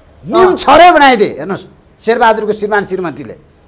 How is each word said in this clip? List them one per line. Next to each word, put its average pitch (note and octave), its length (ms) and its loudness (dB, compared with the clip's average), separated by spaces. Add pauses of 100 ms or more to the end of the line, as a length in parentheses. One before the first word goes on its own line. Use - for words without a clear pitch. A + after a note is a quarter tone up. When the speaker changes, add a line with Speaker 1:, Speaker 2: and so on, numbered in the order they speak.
(260)
Speaker 1:
निम E4+ 220 2
Speaker 2:
अँ। F4+ 80 -2
Speaker 1:
छरै E4 360 4
बनाइदिए। C4 380 2 (100)
हेर्नुहोस्, E3+ 260 -10 (400)
शेरबहादुरको A3 480 0
श्रीमान G#3 320 -4
श्रीमतीले। D3+ 500 -10 (320)